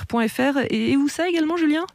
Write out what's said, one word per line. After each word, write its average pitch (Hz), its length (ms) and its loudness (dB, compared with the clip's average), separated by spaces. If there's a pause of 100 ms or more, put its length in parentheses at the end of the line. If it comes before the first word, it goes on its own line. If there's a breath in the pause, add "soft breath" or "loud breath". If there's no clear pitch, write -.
point 233 200 0
F - 100 -6
R. 269 200 0 (120)
Et, 226 220 0
et 277 60 4
où 285 100 2
ça 330 200 -2
également, 330 300 0
Julien ? 320 380 0